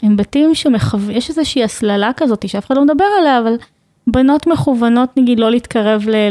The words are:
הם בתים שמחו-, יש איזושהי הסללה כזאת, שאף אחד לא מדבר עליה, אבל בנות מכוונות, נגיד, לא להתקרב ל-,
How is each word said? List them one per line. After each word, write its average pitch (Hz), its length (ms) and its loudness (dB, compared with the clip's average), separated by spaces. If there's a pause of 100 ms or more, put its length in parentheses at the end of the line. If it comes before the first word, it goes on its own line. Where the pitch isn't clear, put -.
הם 208 140 2
בתים 294 380 0
שמחו-, 208 560 -2
יש 233 180 -4
איזושהי 311 340 -2
הסללה 208 540 -2
כזאת, 220 320 -2
שאף 202 160 -8
אחד 262 120 -2
לא 277 60 0
מדבר 302 220 2 (140)
עליה, 285 200 2
אבל 226 160 0 (520)
בנות 262 400 2
מכוונות, 247 720 0
נגיד, 247 220 2
לא 226 120 2
להתקרב 220 560 0
ל-, 214 220 0